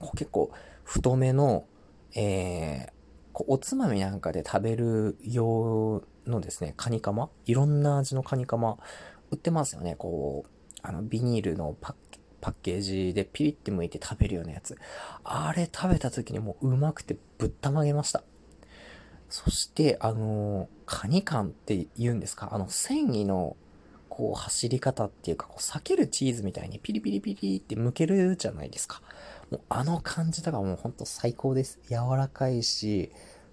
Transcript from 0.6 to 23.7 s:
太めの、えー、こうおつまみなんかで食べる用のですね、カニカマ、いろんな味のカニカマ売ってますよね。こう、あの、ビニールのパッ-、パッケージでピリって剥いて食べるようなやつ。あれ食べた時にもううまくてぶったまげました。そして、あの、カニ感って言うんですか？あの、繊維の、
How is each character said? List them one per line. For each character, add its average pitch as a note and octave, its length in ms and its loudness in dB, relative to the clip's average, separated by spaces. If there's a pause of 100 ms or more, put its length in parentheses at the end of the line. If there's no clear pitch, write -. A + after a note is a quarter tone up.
太 - 320 2
め C3 180 4
の、 C3 340 4 (500)
え F2+ 720 0
ー、 - 80 -20 (360)
こ - 160 -4
う C3+ 40 2
お C3+ 60 6
つ - 180 -4
ま B3 120 2
み G2+ 120 2
な F#2+ 140 0
ん F#2+ 60 -6
か E2 120 -2
で D#2+ 100 -2
食 G2 200 0
べ A2+ 140 0
る A2+ 440 2
用 A2+ 800 2 (240)
の A#2 140 0
で - 100 -6
す - 140 -6
ね、 D2+ 140 -4
カ - 100 -4
ニ A2+ 140 0
カ G#2 100 0
マ、 A#2+ 160 -2 (160)
い A#2+ 80 2
ろ C3+ 140 6
ん D3 160 6
な C#3+ 160 4
味 C3+ 160 0
の C3 80 0
カ - 120 -4
ニ C3 120 0
カ A#2 100 0
マ A2+ 220 2 (520)
売 D3 60 -2
っ - 20 -4
て - 120 0
ま D#3+ 160 2
す - 80 -6
よ D2 80 -12
ね。 F2 120 -2
こ C#2+ 520 -4
う、 - 40 -20 (300)
あ - 100 -8
の、 E2+ 120 -4
ビ A2+ 180 -2
ニ A#2+ 180 2
ー G2+ 60 0
ル E2+ 100 2
の D#2 240 -4
パ - 140 -10
ッ-、 - 260 -20 (220)
パ - 120 -2
ッ - 100 -16
ケ F2+ 160 0
ー - 20 0
ジ F#2+ 320 0
で G2 180 2
ピ - 140 0
リ D3+ 60 4
っ D3+ 40 0
て - 160 -8
剥 F2+ 140 0
い E2+ 60 -4
て - 120 -8
食 - 180 -2
べ G#2 80 6
る F#2 80 -2
よ E2 40 -2
う E2+ 60 -6
な D#2 60 -8
や - 100 -10
つ。 - 160 -12 (440)
あ D#3 320 -2
れ E3+ 160 2
食 F#3 220 0
べ E3 60 6
た A#2+ 120 -2
時 - 220 -6
に - 60 -2
も G#2+ 240 -6
う C3 80 4
う B2+ 80 4
ま D3+ 160 2
く - 80 -14
て - 160 -4 (180)
ぶ - 120 0
っ - 20 -4
た - 200 -2
ま D3 140 4
げ D3 80 4
ま D3 120 2
し - 80 -4
た。 - 100 -2 (1080)
そ - 220 -2
し - 160 0
て、 D3+ 340 4
あ A2 140 2
の、 G#2 560 0 (160)
カ - 200 -6
ニ F3 160 4
感 A2 260 0
っ - 20 -6
て - 380 -2 (100)
言 A#2+ 140 2
う - 20 0
ん G2+ 60 -2
で F#2+ 60 -4
す - 100 -8
か？ A2 180 -8
あ A2 40 -2
の、 F#2 120 -4
繊 D4 360 0
維 G#2+ 200 2
の、 F#2 320 0 (500)